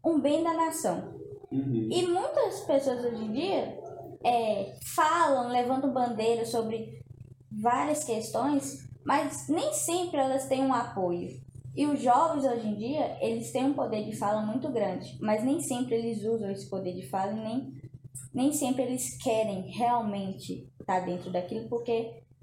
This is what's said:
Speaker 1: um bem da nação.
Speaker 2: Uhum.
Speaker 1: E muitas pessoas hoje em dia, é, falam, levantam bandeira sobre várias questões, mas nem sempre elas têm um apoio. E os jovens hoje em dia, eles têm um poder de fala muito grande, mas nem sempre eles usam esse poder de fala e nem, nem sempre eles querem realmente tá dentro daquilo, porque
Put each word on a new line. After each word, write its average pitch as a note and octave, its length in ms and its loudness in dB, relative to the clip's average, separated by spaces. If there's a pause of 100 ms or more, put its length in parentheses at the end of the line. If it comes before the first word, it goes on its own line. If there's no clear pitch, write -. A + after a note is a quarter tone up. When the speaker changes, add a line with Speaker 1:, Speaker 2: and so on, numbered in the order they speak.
Speaker 1:
um D#4 160 4
bem D4+ 220 4
da E4 100 2
nação. D#4+ 640 0 (360)
Speaker 2:
Uhum. B2 400 0
Speaker 1:
E F4+ 160 4
muitas A4 540 2
pessoas C#4 420 2
hoje A3+ 200 -2
em G#3+ 80 -2
dia, D#4 480 -2 (440)
é, A3 520 2 (200)
falam, D#4 560 4
levantam B3+ 400 2
bandeira A#3 540 2
sobre A3 580 -4 (480)
várias B3 520 2
questões, B3 840 -2 (160)
mas C#4+ 460 0
nem B4 240 2
sempre F4 460 0
elas C4 280 2
têm C4 140 2
um C4+ 120 4
apoio. F#3 560 0 (460)
E C#4+ 100 2
os C#4+ 160 2
jovens C4+ 420 4
hoje A#3 240 0
em G#3 80 0
dia, C4 460 -2
eles A3+ 300 -2
têm B3+ 140 0
um C#4+ 80 4
poder A3 300 0
de G#3+ 140 -4
fala G#3+ 240 0
muito A#3 280 -2
grande, G3 520 -2
mas G#3+ 240 2
nem D#4 160 2
sempre B3 340 0
eles A3+ 300 -2
usam G#3+ 260 0
esse G3 160 -8
poder F#3 260 -4
de F3+ 140 -10
fala G3 240 -2
e A3 40 -2
nem, A#3 380 -4 (600)
nem C4+ 180 2
sempre C4+ 320 0
eles B3+ 380 -4
querem G#3+ 500 0
realmente G#3 960 -2 (180)
tá F#3 140 2
dentro F3+ 320 -4
daquilo, G#3 380 -4
porque A#3 540 -2 (200)